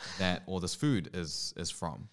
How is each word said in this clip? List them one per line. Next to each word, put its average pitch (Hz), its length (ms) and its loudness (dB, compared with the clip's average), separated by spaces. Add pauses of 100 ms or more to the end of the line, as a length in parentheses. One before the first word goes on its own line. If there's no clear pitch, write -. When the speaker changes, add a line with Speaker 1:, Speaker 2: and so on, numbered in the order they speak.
Speaker 1:
<laughs> - 160 -8
Speaker 2:
that 92 280 4
all 92 140 0
this 87 160 0
food 127 380 4
is, 85 420 -2
is 82 140 -2
from, - 420 -4